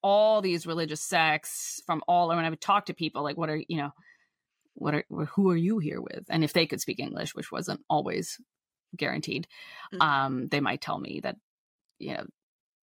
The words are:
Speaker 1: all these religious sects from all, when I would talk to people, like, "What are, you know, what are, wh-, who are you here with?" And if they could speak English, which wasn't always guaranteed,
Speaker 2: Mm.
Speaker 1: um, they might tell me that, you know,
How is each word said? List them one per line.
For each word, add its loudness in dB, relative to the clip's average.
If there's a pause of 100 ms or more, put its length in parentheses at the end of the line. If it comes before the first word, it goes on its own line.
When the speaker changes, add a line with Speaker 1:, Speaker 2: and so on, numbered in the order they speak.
Speaker 1:
all 6
these 0
religious -2
sects 0
from 0
all, 6
when 2
I 0
would -6
talk 2
to -4
people, -4
like, -4
"What 0
are, 0 (120)
you -2
know, -4 (840)
what -2
are, 0
wh-, -4
who 6
are 4
you 2
here -4
with?" -12
And 2
if 0
they 4
could -4
speak -6
English, -6
which -10
wasn't -6
always -2 (560)
guaranteed, -4 (440)
Speaker 2:
Mm. 0
Speaker 1:
um, 2
they 2
might 0
tell -4
me -8
that, -4 (640)
you -8
know, -8 (720)